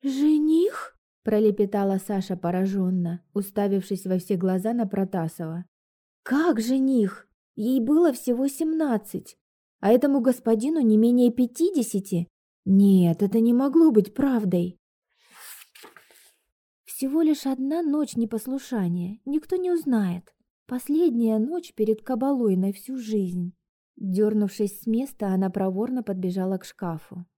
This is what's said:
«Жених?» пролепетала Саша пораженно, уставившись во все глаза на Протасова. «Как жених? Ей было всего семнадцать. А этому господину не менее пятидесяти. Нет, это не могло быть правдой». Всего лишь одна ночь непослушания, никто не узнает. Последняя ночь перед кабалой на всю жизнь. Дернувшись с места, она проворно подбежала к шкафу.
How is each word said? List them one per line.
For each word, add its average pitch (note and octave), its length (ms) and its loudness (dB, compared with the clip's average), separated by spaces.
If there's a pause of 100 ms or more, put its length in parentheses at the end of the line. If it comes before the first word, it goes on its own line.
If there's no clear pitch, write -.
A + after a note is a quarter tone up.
«Жених?» D4+ 920 0 (260)
пролепетала G3+ 760 2
Саша F#3+ 360 -4
пораженно, F3+ 840 -2 (140)
уставившись G3 720 -4
во F#3 120 0
все F#3 180 -2
глаза F#3 360 -2
на A#3+ 140 -2
Протасова. F3 800 -6 (560)
«Как C#4+ 400 0
жених? B3+ 680 0 (280)
Ей B3+ 220 0
было D4 360 4
всего B3 340 -2
семнадцать. D4+ 880 -4 (460)
А G3 80 2
этому C#4 300 4
господину B3 600 0
не A3 160 4
менее A#3+ 360 4
пятидесяти. A#3+ 960 -2 (360)
Нет, F#3+ 560 6
это G3+ 200 2
не A#3 120 4
могло C#4+ 380 4
быть G#3 240 4
правдой». F#3+ 640 0 (2000)
Всего C4+ 360 -4
лишь D#4 260 2
одна C4+ 360 -2
ночь D4+ 320 -2
непослушания, A3 1120 -4
никто D4+ 320 -4
не F4+ 160 -2
узнает. A3 600 -2 (340)
Последняя B3 720 0
ночь E4 360 -4
перед A3 280 0
кабалой B3 520 0
на F#3+ 180 0
всю C4 240 -12
жизнь. F#3+ 580 -4 (420)
Дернувшись G3+ 880 -2
с - 40 -8
места, A3+ 440 -4
она F#3+ 200 0
проворно G3+ 540 -4
подбежала F#3 540 -4
к F#3 60 -12
шкафу. F3 640 -12 (120)